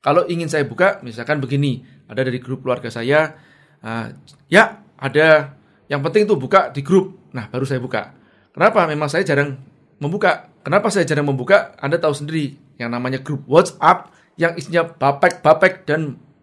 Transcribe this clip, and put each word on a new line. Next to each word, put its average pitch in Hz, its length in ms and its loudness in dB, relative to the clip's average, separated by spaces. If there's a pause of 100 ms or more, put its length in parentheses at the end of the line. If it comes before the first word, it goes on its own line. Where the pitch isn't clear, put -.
Kalau 170 240 2
ingin 170 180 -4
saya 147 220 -2
buka, 170 320 0
misalkan 120 400 -6
begini, 135 420 -2 (240)
ada 127 160 -6
dari 127 160 -2
grup 127 240 -10
keluarga 120 300 -4
saya, 147 420 0 (460)
"Ah, 113 320 -8 (340)
ya, - 380 2 (160)
ada 147 560 4 (320)
yang 143 160 -4
penting 208 240 2
tuh 202 100 2
buka 135 320 2
di 135 140 -8
grup." - 500 0
Nah, 113 160 -12
baru 127 160 -6
saya 131 140 -4
buka. 117 340 -8 (380)
Kenapa? 196 340 2
Memang 151 220 -2
saya 190 160 -2
jarang 143 320 -2 (460)
membuka. 175 500 -2 (140)
Kenapa 196 260 0
saya 196 160 2
jarang 147 220 0
membuka? 139 500 0
Anda 143 160 -2
tahu 160 160 0
sendiri, 147 460 -6 (180)
yang 120 160 -8
namanya 127 300 -6
grup - 260 -8
WhatsApp 165 640 2 (240)
yang 170 220 0
isinya 165 260 -2
bapek-bapek - 1040 2
dan 151 320 -4 (220)